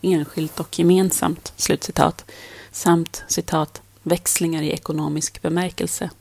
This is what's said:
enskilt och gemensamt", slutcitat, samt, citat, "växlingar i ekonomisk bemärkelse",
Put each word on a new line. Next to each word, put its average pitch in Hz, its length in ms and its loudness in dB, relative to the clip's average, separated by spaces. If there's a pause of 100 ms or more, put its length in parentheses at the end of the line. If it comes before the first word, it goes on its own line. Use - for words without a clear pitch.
enskilt 160 580 0
och - 200 -8
gemensamt", 175 760 2
slutcitat, - 720 0 (460)
samt, - 560 0
citat, - 540 -2 (220)
"växlingar 170 580 0
i 151 100 -2
ekonomisk 151 720 -4
bemärkelse", 175 680 -2 (120)